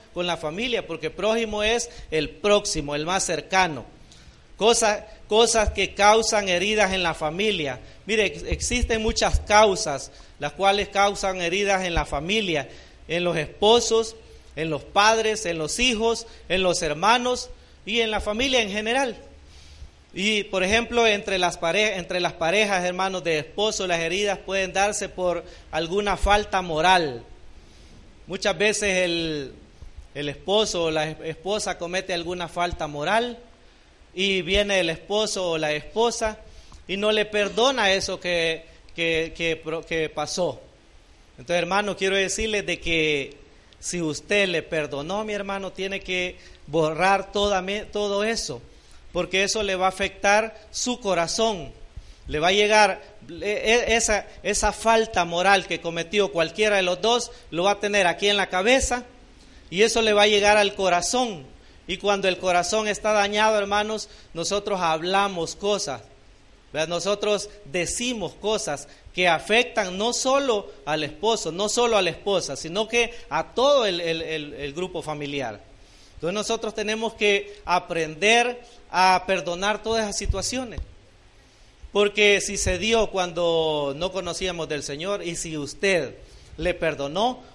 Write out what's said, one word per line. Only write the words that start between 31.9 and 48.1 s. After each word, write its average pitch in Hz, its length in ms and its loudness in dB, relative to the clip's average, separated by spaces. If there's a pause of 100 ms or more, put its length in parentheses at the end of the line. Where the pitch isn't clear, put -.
alguna 175 340 -6
falta 175 400 -4
moral 202 500 -2 (800)
y 190 260 0
viene 196 380 0
el 170 100 0
esposo 196 640 -2
o 160 60 0
la 151 160 -2
esposa 220 640 -2 (480)
y 180 80 -4
no 208 160 2
le 214 140 2
perdona 208 640 2
eso 190 280 -2
que, 165 460 -2 (300)
que, 165 400 -2
que 165 220 -2
pro-, 156 280 -8
que 160 240 -4
pasó. 151 520 -4 (760)
Entonces, 170 240 -2
hermano, 196 360 -2
quiero 190 180 0
decirle 202 480 -2
de 165 160 -4
que 156 580 -2 (420)
si - 220 -6
usted 190 460 0
le 165 160 -2
perdonó, 156 600 -4
mi 214 100 -6
hermano, 196 380 -6
tiene 190 280 -6
que 180 380 -4 (280)
borrar 165 640 2
toda 202 300 0
me-, 196 200 -6
todo 202 420 -2